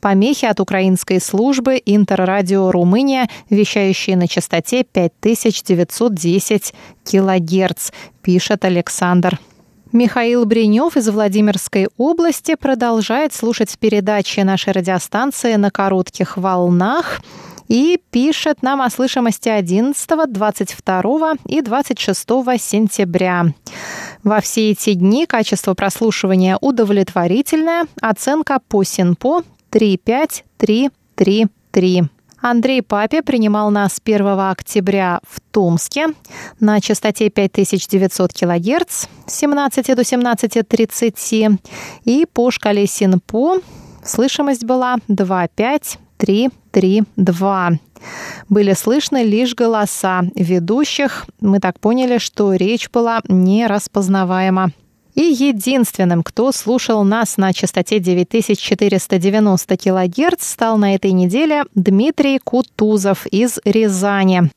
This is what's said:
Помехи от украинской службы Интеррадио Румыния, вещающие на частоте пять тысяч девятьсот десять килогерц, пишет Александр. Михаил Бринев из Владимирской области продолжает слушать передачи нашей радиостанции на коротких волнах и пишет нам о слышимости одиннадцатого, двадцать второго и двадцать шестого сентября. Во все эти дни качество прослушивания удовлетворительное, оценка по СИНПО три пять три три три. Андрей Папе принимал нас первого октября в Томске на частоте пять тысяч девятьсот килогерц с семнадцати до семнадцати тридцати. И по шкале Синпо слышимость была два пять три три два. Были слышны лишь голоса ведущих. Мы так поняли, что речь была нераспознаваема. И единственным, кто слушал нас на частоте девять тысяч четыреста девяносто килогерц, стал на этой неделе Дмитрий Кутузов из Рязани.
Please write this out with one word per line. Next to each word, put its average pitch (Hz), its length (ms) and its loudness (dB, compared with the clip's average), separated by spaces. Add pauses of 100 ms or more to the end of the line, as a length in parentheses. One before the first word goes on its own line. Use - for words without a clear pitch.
Помехи 202 420 2
от 214 160 0
украинской 190 580 0
службы 254 680 0
Интеррадио 190 840 0
Румыния, 226 600 2 (180)
вещающие 196 720 0
на 175 100 0
частоте 180 560 -2
пять - 340 -2
тысяч 226 440 0
девятьсот 185 520 0
десять 180 600 -2 (300)
килогерц, 185 840 0 (300)
пишет 185 460 0
Александр. 180 760 0 (520)
Михаил 240 520 2
Бринев 226 520 2
из 226 120 0
Владимирской 208 880 0
области 330 580 0
продолжает 240 800 -2
слушать 220 420 -2
передачи 208 600 0
нашей 196 340 0
радиостанции 202 840 -2
на 202 160 2
коротких 190 640 -2
волнах 185 840 0 (460)
и 311 340 2 (120)
пишет 294 500 0
нам 269 200 0
о 247 80 0
слышимости 247 580 -2
одиннадцатого, 226 800 0
двадцать 208 460 -4
второго 262 580 -2 (120)
и 294 160 -2
двадцать 247 380 -2
шестого 247 580 -2
сентября. 185 920 0 (760)
Во 208 180 2
все 214 300 0
эти 208 240 0
дни 202 320 2
качество 208 480 -2
прослушивания 190 880 0
удовлетворительное, 240 1300 0 (140)
оценка 269 680 -2
по 196 160 2
СИНПО 202 580 0 (280)
три 214 260 2
пять 262 480 -2 (120)
три 233 340 0 (260)
три 202 320 2 (240)
три. 185 320 2 (380)
Андрей 240 380 0
Папе 220 400 -2
принимал 214 500 0
нас 202 300 -2
первого 202 480 0
октября 190 800 -2
в - 120 -18 (100)
Томске 180 560 0 (520)
на 214 220 2
частоте 214 480 0
пять 196 240 0
тысяч 190 340 -2
девятьсот 190 460 0
килогерц 185 760 -2 (180)
с - 80 -12
семнадцати 285 580 0
до 247 120 2
семнадцати 240 580 0
тридцати. 214 880 0 (540)
И 269 200 2
по 247 260 0
шкале 202 360 0
Синпо 220 720 0 (440)
слышимость 262 600 -2
была 254 320 0 (100)
два 185 420 0
пять - 500 -4 (180)
три 208 320 2 (220)
три 190 320 2 (140)
два. 185 560 0 (760)
Были 202 240 4
слышны 262 500 0
лишь 233 320 0
голоса 208 680 0 (120)
ведущих. 190 920 0 (160)
Мы 202 180 4
так 185 180 -2
поняли, 247 380 0
что 202 380 0
речь 196 340 0
была 233 400 0
нераспознаваема. 190 1400 2 (460)
И 277 60 2
единственным, 240 1000 0
кто 247 300 -2
слушал 233 500 0
нас 208 340 0
на 190 160 2
частоте 190 460 -2
девять 180 300 0
тысяч 220 320 0
четыреста 196 580 0
девяносто 196 580 2
килогерц, 185 720 0
стал 226 320 0
на 202 160 2
этой 196 160 0
неделе 254 540 2 (100)
Дмитрий 262 640 2
Кутузов 214 880 0
из 226 380 0
Рязани. 196 920 2